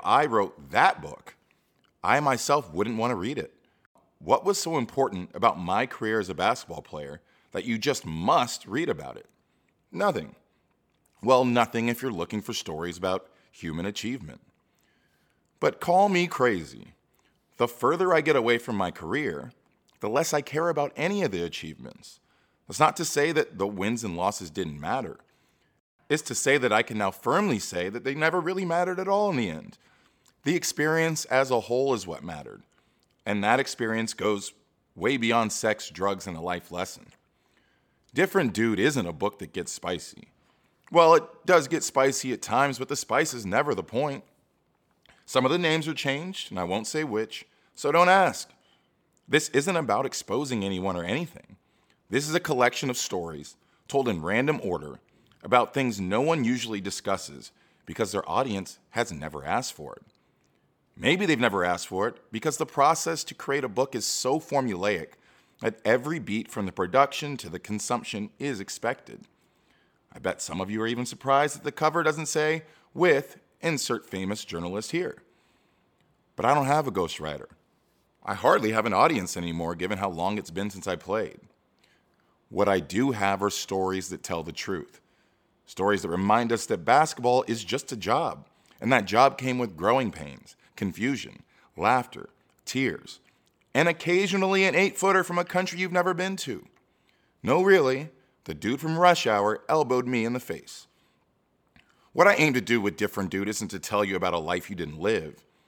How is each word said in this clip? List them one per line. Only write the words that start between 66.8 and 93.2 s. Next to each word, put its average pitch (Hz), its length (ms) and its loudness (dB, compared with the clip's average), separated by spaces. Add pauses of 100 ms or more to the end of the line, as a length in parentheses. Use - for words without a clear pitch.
to 87 120 -12
the 87 100 -10
consumption 107 720 -6 (100)
is 135 220 -4
expected. - 640 -8 (880)
I - 60 -20
bet - 220 -2
some 90 200 -6
of 95 80 -4
you 107 120 -2
are 113 60 0
even 120 180 -2
surprised 139 520 0
that - 60 -18
the 147 100 -4
cover 156 280 0
doesn't 151 260 0
say, 156 360 0 (300)
"With 147 460 2 (200)
insert 135 500 -2
famous 95 360 -4
journalist 87 460 -6
here." 170 300 -4 (1160)
But - 80 -2
I 131 80 6
don't 147 120 4
have 143 220 2
a 117 40 -4
ghostwriter. 78 560 -4 (760)
I 98 100 -6
hardly 107 380 4
have 110 140 2
an 107 80 0
audience 113 420 2
anymore, 85 400 -4
given 92 220 -4
how 98 120 -2
long 90 280 -4
it's 92 120 -8
been 95 200 -6
since 98 180 -10
I 90 80 0
played. 95 460 -6 (1080)
What 101 220 2
I 95 100 6
do 104 320 0
have 98 320 0
are 101 60 2
stories 95 600 -2
that 87 140 -10
tell 82 200 -4
the 80 100 -10
truth. - 480 -8 (640)
Stories 101 380 2
that 87 60 -4
remind 104 440 2
us 110 140 -2
that 87 180 -2
basketball 127 640 4
is 110 180 -4
just 123 260 -4
a 123 60 -6
job, 107 500 -2 (320)
and 123 140 2
that 107 120 4
job 117 320 6
came 127 220 -2
with 107 160 -4
growing 110 340 2
pains, 71 460 -14 (200)
confusion, 104 680 -6 (340)
laughter, 120 520 0 (360)
tears, - 540 -4 (540)